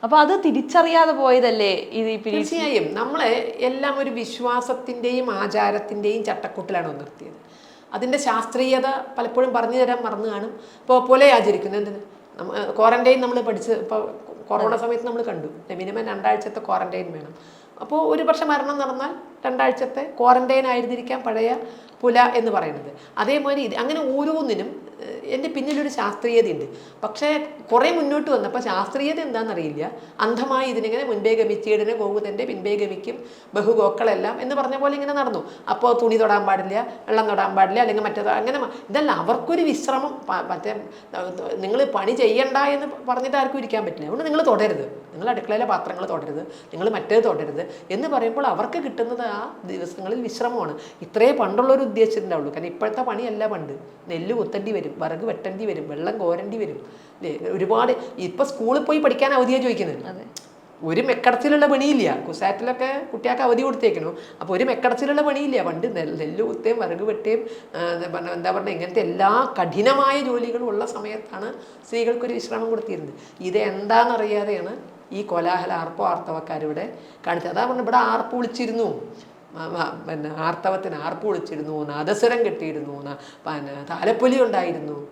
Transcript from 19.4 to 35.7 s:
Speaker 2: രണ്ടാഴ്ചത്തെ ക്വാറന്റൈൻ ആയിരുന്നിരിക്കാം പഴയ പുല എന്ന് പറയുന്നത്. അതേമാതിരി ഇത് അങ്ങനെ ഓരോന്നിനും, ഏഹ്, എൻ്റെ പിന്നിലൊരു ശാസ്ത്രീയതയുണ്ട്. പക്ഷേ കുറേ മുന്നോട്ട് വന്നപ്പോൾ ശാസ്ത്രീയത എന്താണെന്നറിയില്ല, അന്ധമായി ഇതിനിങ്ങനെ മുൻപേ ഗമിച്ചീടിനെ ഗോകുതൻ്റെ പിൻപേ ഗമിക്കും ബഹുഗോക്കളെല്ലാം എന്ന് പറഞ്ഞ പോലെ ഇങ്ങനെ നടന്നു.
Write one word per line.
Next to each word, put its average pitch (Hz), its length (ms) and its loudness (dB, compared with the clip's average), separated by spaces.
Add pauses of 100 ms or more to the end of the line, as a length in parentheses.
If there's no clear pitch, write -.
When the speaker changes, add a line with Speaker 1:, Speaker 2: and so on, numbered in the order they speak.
Speaker 2:
രണ്ടാഴ്ചത്തെ 254 760 0
ക്വാറന്റൈൻ 254 460 6
ആയിരുന്നിരിക്കാം 247 560 -2
പഴയ 226 340 0 (440)
പുല 247 340 6
എന്ന് 226 160 2
പറയുന്നത്. 151 420 -2 (260)
അതേമാതിരി 277 420 2
ഇത് 226 140 -2
അങ്ങനെ 302 260 -2
ഓരോന്നിനും, 277 880 -2 (120)
ഏഹ്, - 240 -12
എൻ്റെ 269 240 -4
പിന്നിലൊരു 294 400 -2
ശാസ്ത്രീയതയുണ്ട്. 214 760 2 (380)
പക്ഷേ 294 460 -2 (240)
കുറേ 254 180 6
മുന്നോട്ട് 302 400 0
വന്നപ്പോൾ 226 280 0
ശാസ്ത്രീയത 247 640 -2
എന്താണെന്നറിയില്ല, 208 680 -4 (300)
അന്ധമായി 262 480 0
ഇതിനിങ്ങനെ 226 360 -2
മുൻപേ 220 300 2
ഗമിച്ചീടിനെ 214 600 0
ഗോകുതൻ്റെ 208 500 -2
പിൻപേ 202 320 -4
ഗമിക്കും 202 480 -6 (300)
ബഹുഗോക്കളെല്ലാം 214 880 2
എന്ന് 254 120 -4
പറഞ്ഞ 269 220 0
പോലെ 277 180 2
ഇങ്ങനെ 285 180 -4
നടന്നു. 247 380 -2 (200)